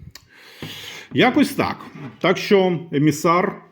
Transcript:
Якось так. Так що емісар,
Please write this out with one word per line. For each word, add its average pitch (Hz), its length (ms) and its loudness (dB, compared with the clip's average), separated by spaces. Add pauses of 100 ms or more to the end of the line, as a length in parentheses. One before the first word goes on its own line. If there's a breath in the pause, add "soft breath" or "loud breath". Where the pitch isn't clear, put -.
(1120 loud breath)
Якось 247 400 2
так. - 320 -4 (340)
Так 190 180 2
що 185 420 2 (120)
емісар, 156 720 2 (100)